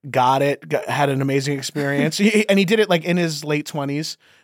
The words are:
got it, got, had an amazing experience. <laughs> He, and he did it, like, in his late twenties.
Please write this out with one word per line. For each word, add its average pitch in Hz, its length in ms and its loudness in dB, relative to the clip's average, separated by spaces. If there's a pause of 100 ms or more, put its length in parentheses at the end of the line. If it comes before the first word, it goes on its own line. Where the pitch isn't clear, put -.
got 131 340 2
it, 143 260 -2
got, 151 160 -2
had 139 240 0
an 135 140 0
amazing 139 360 -2
experience. 143 600 -2
<laughs> 202 40 -4
He, 214 260 4
and 196 100 4
he 196 80 4
did 214 120 2
it, 214 120 2
like, 175 140 2
in 175 120 0
his 160 280 -2
late 151 220 -2
twenties. 143 500 -6 (260)